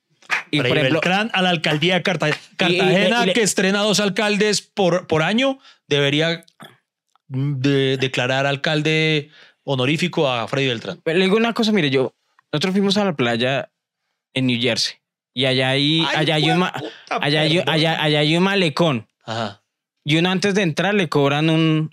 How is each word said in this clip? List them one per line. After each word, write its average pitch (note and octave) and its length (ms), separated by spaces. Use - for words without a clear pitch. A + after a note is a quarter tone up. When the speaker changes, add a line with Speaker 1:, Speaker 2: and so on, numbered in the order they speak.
Speaker 1:
y, D3+ 80
Speaker 2:
Freddy B2 100
Speaker 1:
por C3 100
ejemplo, D3+ 220
Speaker 2:
Beltrán G3 320
a F#3+ 100
la F#3 80
alcaldía E3 440
de E3+ 80
Carta-, D#3+ 260
Speaker 1:
y, D3 40
y, - 240
Speaker 2:
Cartagena, F#3+ 680
Speaker 1:
y - 20
le F#3+ 60
Speaker 2:
que A#3 100
estrena G3 380
dos G3+ 200
alcaldes G#3 640
por, E3+ 440
por D#3 160
año, B3+ 360
debería D3 560
de, C3+ 680
declarar C3 480
alcalde D#3 840
honorífico D3 640
a A#2 200
Freddy C3+ 200
Beltrán. G#2+ 340
Speaker 1:
Pero E3 160
le F#3+ 60
digo F#3+ 120
una A3+ 180
cosa, G#3+ 180
mire, E3 180
yo, C3 240
nosotros D3+ 200
fuimos G3 240
a G#3 80
la F#3 120
playa B2 540
en C3 120
New B2 140
Jersey A#2 360
y B2 120
allá C3 240
hay, C#3+ 380
Speaker 2:
Ay, C#3 80
Speaker 1:
allá D#3 200
hay D#3+ 140
un E3+ 80
ma-, F#3 140
Speaker 2:
puta, - 480
Speaker 1:
allá D3 220
hay, D#3 160
Speaker 2:
perdón. D#3+ 160
Speaker 1:
allá, D#3+ 280
allá D3+ 180
hay D3+ 160
un F3 60
malecón. E3+ 640
Speaker 2:
Ajá. A2 380
Speaker 1:
Y D3 140
uno F3+ 120
antes F#3+ 240
de G#3 80
entrar F3 320
le F#3 140
cobran D3 420
un, D#3+ 420